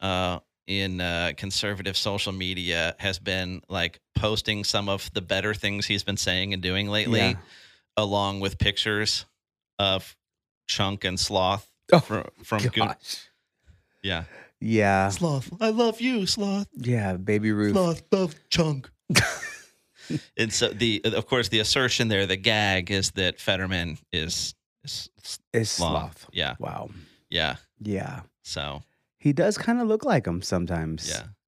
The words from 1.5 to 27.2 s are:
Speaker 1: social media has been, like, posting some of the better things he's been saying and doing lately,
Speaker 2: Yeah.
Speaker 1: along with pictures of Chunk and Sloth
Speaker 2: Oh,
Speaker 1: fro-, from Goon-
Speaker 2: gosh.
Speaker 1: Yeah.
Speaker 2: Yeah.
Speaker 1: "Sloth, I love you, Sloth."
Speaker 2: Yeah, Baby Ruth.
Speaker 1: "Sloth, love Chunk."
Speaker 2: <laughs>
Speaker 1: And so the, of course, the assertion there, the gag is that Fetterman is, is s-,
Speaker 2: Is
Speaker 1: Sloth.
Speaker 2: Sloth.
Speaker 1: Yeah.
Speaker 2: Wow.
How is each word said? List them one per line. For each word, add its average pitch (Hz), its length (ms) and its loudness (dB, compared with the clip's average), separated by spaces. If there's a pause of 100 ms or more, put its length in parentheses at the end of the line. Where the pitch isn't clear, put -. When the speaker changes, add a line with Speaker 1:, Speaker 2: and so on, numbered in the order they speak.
Speaker 1:
social 101 360 -2
media 87 640 -2
has 95 200 -2
been, 92 520 -4
like, 87 300 -4 (140)
posting 107 500 0
some 101 260 0
of 98 240 -4
the 101 80 -4
better 98 320 -2
things 101 320 -4
he's 98 180 -2
been 98 140 -2
saying 95 340 0
and 92 100 -4
doing 95 260 0
lately, 107 320 2
Speaker 2:
Yeah. 117 140 2 (640)
Speaker 1:
along 101 440 2
with 95 180 -2
pictures 104 680 2 (520)
of 95 380 0 (520)
Chunk 101 360 -2
and 92 140 -2
Sloth 98 500 2 (240)
Speaker 2:
Oh, 175 60 12
Speaker 1:
fro-, 110 320 0 (140)
from 107 180 0
Goon- 120 240 2
Speaker 2:
gosh. - 400 -10 (800)
Speaker 1:
Yeah. 87 200 -2 (360)
Speaker 2:
Yeah. 101 500 4
Speaker 1:
"Sloth, 139 400 -2 (100)
I 220 100 4
love 226 300 2
you, 240 260 2
Sloth." 202 480 0
Speaker 2:
Yeah, 113 420 0
Baby 104 340 2
Ruth. 104 240 2
Speaker 1:
"Sloth, 170 280 2 (100)
love 190 220 2 (140)
Chunk." 156 400 0 (220)
Speaker 2:
<laughs> 113 100 6 (1160)
Speaker 1:
And 113 160 0
so - 160 2
the, 107 360 0
of 110 220 0
course, 120 220 0
the 110 120 2
assertion 123 480 2
there, 98 180 2
the 92 100 0
gag 98 540 2
is 95 220 0
that 92 280 0
Fetterman 92 580 -2 (140)
is, 80 420 -4 (300)
is - 240 -10 (140)
s-, - 160 -12 (140)
Speaker 2:
Is 110 180 0
Speaker 1:
Sloth. 80 480 -2
Speaker 2:
Sloth. - 140 -20
Speaker 1:
Yeah. 71 260 -2
Speaker 2:
Wow. - 320 -8 (400)